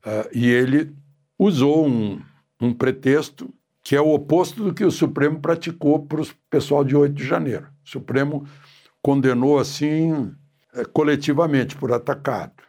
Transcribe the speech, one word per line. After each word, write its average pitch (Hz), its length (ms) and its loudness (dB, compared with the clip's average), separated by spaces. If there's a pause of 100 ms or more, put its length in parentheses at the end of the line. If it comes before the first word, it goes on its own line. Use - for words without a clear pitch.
Ah, 107 280 -6
e 120 160 0
ele 131 480 2 (420)
usou 156 500 2
um, 110 340 -2 (400)
um 120 120 2
pretexto 135 760 -2 (320)
que - 120 0
é 143 60 4
o 156 120 4
oposto 170 500 0
do 196 100 0
que 202 120 -2
o 170 60 4
Supremo 151 480 0
praticou 160 600 0
pro 147 260 -6 (240)
pessoal 143 340 0
de 135 120 0
oito 143 200 4
de 131 100 -8
janeiro. 147 420 -4 (180)
O - 40 -20
Supremo 143 560 -4 (560)
condenou, 135 580 2
assim, 151 720 -2 (420)
eh, 120 120 -8
coletivamente 147 920 0
por 131 160 -4
atacado. 123 600 -4 (160)